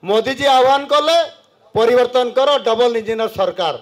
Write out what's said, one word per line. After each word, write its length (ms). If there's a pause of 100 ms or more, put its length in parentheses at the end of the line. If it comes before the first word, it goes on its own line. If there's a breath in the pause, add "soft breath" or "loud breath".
ମୋଦିଜୀ 440
ଆହ୍ୱାନ 400
କଲେ 320 (560)
ପରିବର୍ତ୍ତନ 520 (100)
କର, 120 (180)
ଡବଲ 240 (100)
ଇଞ୍ଜିନର 380
ସରକାର। 440